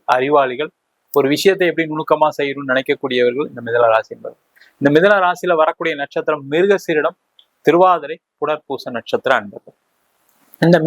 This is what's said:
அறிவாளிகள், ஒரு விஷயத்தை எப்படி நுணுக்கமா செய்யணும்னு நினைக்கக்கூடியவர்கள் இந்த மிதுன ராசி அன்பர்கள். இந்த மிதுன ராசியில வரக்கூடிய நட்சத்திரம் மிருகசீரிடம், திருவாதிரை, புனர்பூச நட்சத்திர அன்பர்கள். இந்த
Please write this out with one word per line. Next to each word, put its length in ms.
அறிவாளிகள், 540
ஒரு 160
விஷயத்தை 380
எப்படி 200
நுணுக்கமா 360
செய்யணும்னு 340
நினைக்கக்கூடியவர்கள் 800
இந்த 160
மிதுன 300
ராசி 200
அன்பர்கள். 240
இந்த 160
மிதுன 300
ராசியில 380
வரக்கூடிய 300
நட்சத்திரம் 500
மிருகசீரிடம், 640
திருவாதிரை, 520
புனர்பூச 580
நட்சத்திர 420
அன்பர்கள். 360
இந்த 140